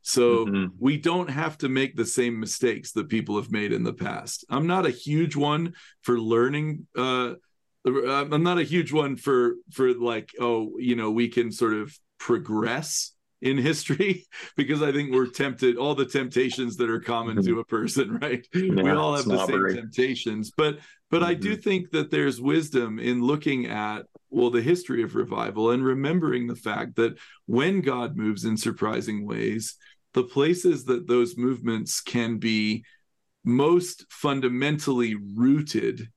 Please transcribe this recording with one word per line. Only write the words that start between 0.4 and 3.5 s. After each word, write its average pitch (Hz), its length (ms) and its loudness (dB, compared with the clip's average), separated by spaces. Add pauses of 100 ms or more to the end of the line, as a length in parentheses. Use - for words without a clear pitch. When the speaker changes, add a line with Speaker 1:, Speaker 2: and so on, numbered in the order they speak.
Speaker 2:
Mm-hmm. 98 200 0 (120)
Speaker 1:
we 143 200 2
don't 170 320 0
have 151 280 -4
to 139 120 -2
make 131 260 0
the 113 80 0
same 120 340 0
mistakes 110 540 -2
that 104 160 -4
people 104 280 -2
have - 140 -4